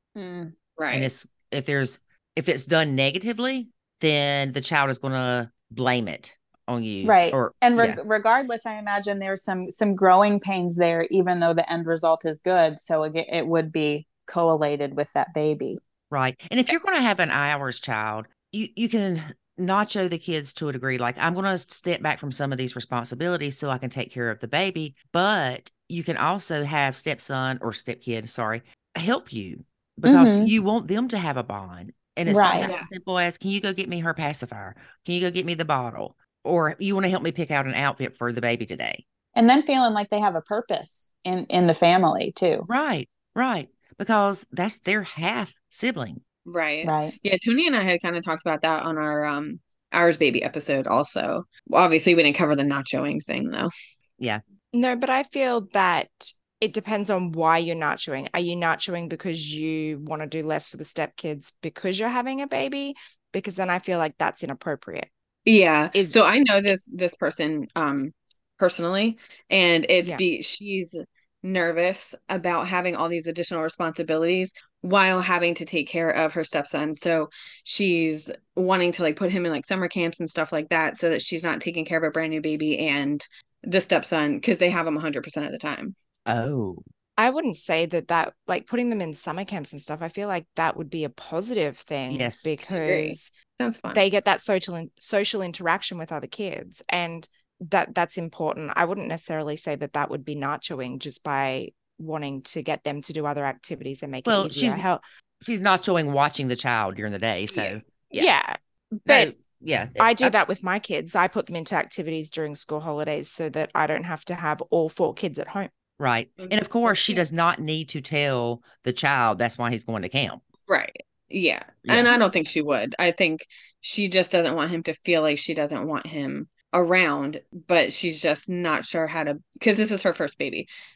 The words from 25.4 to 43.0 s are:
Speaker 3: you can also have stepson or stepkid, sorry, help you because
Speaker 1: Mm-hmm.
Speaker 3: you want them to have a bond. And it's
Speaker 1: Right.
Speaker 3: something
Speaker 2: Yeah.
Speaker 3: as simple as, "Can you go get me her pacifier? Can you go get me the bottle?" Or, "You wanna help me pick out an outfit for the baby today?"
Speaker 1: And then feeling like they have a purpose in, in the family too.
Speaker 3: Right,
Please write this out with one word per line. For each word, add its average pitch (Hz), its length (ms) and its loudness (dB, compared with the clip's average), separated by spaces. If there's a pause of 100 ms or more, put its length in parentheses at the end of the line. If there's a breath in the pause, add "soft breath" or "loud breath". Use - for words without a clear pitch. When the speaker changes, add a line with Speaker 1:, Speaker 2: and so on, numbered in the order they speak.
Speaker 3:
you 170 160 -6
can 165 140 -2
also 160 460 0
have 143 340 0
stepson 131 640 -4
or 113 100 -4
stepkid, 113 580 -6
sorry, 113 320 -4 (340 soft breath)
help 190 380 -2
you 98 320 -10 (340)
because 247 380 10
Speaker 1:
Mm-hmm. 214 100 4
Speaker 3:
you 214 160 4
want 208 240 0
them 220 220 0
to 226 80 -4
have 156 200 -2
a 120 60 -2
bond. 92 500 -12 (240)
And 170 120 0
it's 202 80 6
Speaker 1:
Right. 180 240 6
Speaker 3:
something 185 140 -4
Speaker 2:
Yeah. 170 80 -8
Speaker 3:
as - 60 -18
simple 185 300 -4
as, 175 180 0
"Can 190 140 -6
you 196 100 0
go 196 120 -2
get 190 160 -6
me 175 100 -4
her 165 140 -2
pacifier? 120 600 -6 (300 soft breath)
Can 175 100 -2
you 180 60 0
go 180 100 0
get 175 140 -2
me 170 100 -2
the 160 100 -4
bottle?" 131 500 -2 (280)
Or, 160 360 2
"You 196 140 0
wanna 190 160 2
help 185 140 0
me 165 80 -2
pick 156 180 -4
out 143 160 0
an 131 80 -4
outfit 135 440 -2
for 120 140 -2
the 117 100 -6
baby 117 260 0
today?" 55 380 -8 (300)
Speaker 1:
And 233 140 8
then 277 140 8
feeling 254 300 4
like 208 180 -2
they 208 80 2
have 202 160 2
a 160 60 -2
purpose - 680 -6 (120)
in, 180 240 -2
in 180 200 6
the 165 60 8
family 175 600 4
too. 165 360 2
Speaker 3:
Right, 240 400 -2 (240)